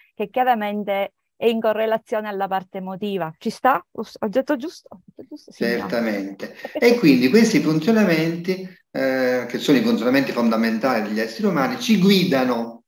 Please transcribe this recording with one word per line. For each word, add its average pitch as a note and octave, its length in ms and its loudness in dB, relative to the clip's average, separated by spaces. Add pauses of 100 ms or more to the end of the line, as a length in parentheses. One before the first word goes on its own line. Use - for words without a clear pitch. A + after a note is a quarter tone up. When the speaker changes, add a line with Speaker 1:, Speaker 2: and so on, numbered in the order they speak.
(120)
Speaker 1:
che G#3 160 -8
chiaramente G#3 840 -2 (220)
è A3 100 -2
in A3+ 140 0
correlazione A3 680 -2
alla G3 200 -4
parte F#3+ 300 -6
emotiva. F#3 600 -6
Ci A3+ 120 -6
sta? - 400 0
Ho - 380 -10
detto C4 280 0
giusto? C#4 360 -12
Ho F#3 120 -20
detto - 240 -20
giusto? - 240 -20
Sì, - 120 -6
no. A#2 160 -2
Speaker 2:
Certamente. G2+ 720 -6 (180)
E A#3+ 220 4
quindi C3 340 4
questi A3+ 320 4
funzionamenti, E3+ 1080 0 (240)
eh, C3 580 0
che A#2+ 100 -6
sono C3 200 4
i A2+ 40 2
funzionamenti A#2+ 500 0
fondamentali A2+ 760 0
degli G#2+ 120 -4
esseri A2+ 260 -4
umani, C3+ 340 -2
ci G#3+ 180 2
guidano. C3 880 2